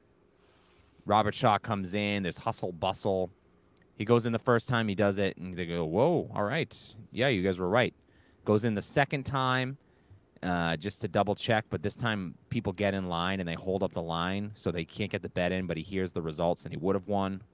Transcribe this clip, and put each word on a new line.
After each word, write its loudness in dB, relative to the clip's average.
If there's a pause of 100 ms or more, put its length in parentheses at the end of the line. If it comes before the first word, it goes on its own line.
(1040)
Robert 4
Shaw 4
comes -4
in, 0
there's -2
hustle -4
bustle. -2 (680)
He -4
goes 4
in -2
the 0
first 4
time, 2
he -2
does 4
it, 0
and -10
they -4
go, -2
"Whoa, 2
all 0
right. -4 (180)
Yeah, 2
you 2
guys 2
were 0
right." 4 (500)
Goes 4
in 2
the -2
second 0
time, 0 (640)
uh, 0
just -6
to -4
double 2
check, 0
but -4
this -2
time -2 (160)
people -2
get 2
in -2
line 0
and -4
they -2
hold -2
up 0
the -4
line, -2
so -4
they -2
can't -6
get -4
the -6
bet 0
in, -2
but -2
he -6
hears -4
the -4
results -2
and -10
he -8
would 0
have -4
won -2 (120)